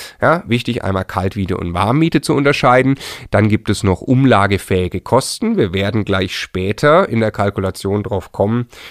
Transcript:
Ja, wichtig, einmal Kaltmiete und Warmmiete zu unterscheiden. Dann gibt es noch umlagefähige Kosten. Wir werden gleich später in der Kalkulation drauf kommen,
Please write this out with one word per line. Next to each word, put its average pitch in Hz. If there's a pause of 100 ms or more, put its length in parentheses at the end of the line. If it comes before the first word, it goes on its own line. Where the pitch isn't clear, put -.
(180)
Ja, 151
wichtig, 120
einmal 95
Kaltmiete 95
und 87
Warmmiete 139
zu -
unterscheiden. 139 (360)
Dann 104
gibt 104
es 104
noch 95
umlagefähige 101
Kosten. 208
Wir 98
werden 98
gleich 95
später 147
in 113
der 107
Kalkulation 98
drauf 98
kommen, 117 (220)